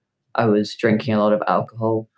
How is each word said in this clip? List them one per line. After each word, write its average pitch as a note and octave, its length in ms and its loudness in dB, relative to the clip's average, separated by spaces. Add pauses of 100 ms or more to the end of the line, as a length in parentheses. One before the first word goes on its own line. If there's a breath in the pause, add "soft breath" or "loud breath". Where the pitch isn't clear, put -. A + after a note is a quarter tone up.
(340)
I A#2 100 0
was G#2 320 0
drinking A2 380 0
a G#2+ 40 2
lot G#2 140 2
of G#2 160 0
alcohol. A2+ 680 -2